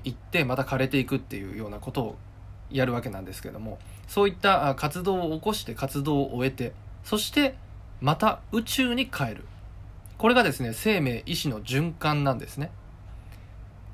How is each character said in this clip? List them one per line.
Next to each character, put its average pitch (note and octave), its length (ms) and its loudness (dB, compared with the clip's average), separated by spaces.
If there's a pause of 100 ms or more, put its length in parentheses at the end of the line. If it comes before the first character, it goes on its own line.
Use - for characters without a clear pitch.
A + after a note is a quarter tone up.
い C3 60 -4
っ A#2+ 40 -4
て、 - 300 0
ま B2+ 120 0
た C3+ 60 2
枯 C3+ 160 0
れ C3 100 4
て C#3 100 2
い B2+ 60 4
く C3+ 120 -2
っ - 20 2
て - 180 -10
い G2 180 -8
う - 20 -8
よ A2 100 -6
う G2+ 40 -8
な G#2 80 -8
こ B2+ 140 -10
と C3+ 100 0
を G#2+ 140 -4 (540)
や C3 160 2
る A#2+ 80 2
わ A#2+ 80 -2
け A#2+ 80 -4
な F#2+ 100 -8
ん F#2 60 -10
で F2+ 80 -10
す - 80 -14
け - 80 -8
ど - 100 -10
も、 A2 180 -8 (300)
そ G3+ 140 4
う G3+ 60 8
い F#3+ 40 -2
っ - 20 -6
た、 F3 360 6
あ、 C3 40 4
活 D3 280 -2
動 F3+ 280 2
を D#3 60 0
起 D#3 60 -4
こ G#3+ 100 2
し - 120 -2
て、 A#2 100 -8
活 C#3 280 -2
動 C#3+ 200 4
を - 120 -4
終 B2+ 140 2
え - 20 -2
て、 A#2+ 220 -4 (320)
そ G#3+ 140 2
し - 120 -2
て、 C#4 260 4 (440)
ま D3 160 4
た - 240 2 (120)
宇 A3+ 100 2
宙 A#3+ 320 2
に B3+ 120 0
帰 - 200 -2
る。 G#2+ 180 -6 (720)
こ A3 120 6
れ B3 60 10
が B3 80 10
で D#3+ 100 4
す - 100 -2
ね、 A#2 100 0
生 G3+ 300 4
命 A#2+ 240 0
意 E3+ 100 -2
志 - 140 0
の G#2+ 100 -2
循 C#3 380 2
環 D3+ 260 4
な C3+ 80 6
ん A#2 60 -2
で - 100 -8
す - 80 -12
ね。 D3+ 140 -4 (1200)